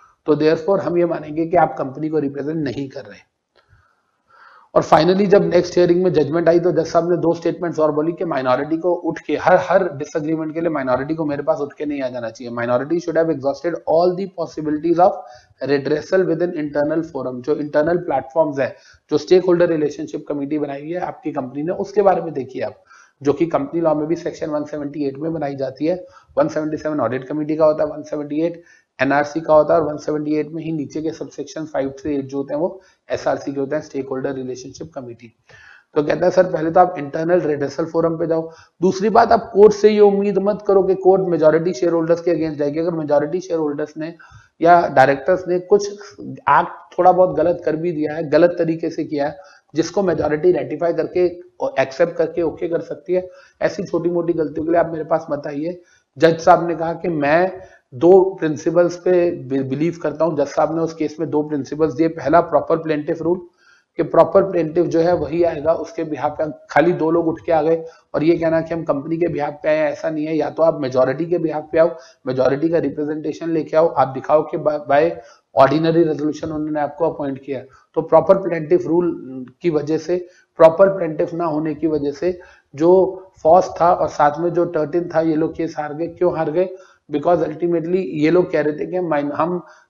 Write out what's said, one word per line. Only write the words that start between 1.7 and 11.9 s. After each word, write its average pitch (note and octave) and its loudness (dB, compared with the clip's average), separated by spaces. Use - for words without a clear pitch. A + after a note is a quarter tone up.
कंपनी D3 -6
को D#3 -2
रिप्रेजेंट C#3+ -4
नहीं C3+ -6
कर C3+ -14
रहे। G2+ -20
और - 4
finally F3+ 4
जब F3+ 6
नेक्स्ट F3 2
हियरिंग F3 4
में F3+ 2
जजमेंट D#3 2
आई E3+ 6
तो E3+ 2
जज D#3 0
साहब F3 0
ने E3+ 2
दो D#3+ 2
स्टेटमेंट्स E3 -4
और D#3 2
बोली D3+ 0
कि F#3 -6
माइनॉरिटी C#3 0
को F3 0
उठ E3+ -4
के, D3 -4
हर, F3+ 4
हर F3 0
डिसएग्रीमेंट D#3 -6
के E3 -6
लिए E3+ -2
माइनॉरिटी C#3 -2
को D#3+ -4
मेरे C#3+ -4
पास D3+ 0
उठ D3 -6
के D3 -10
नहीं C#3+ -6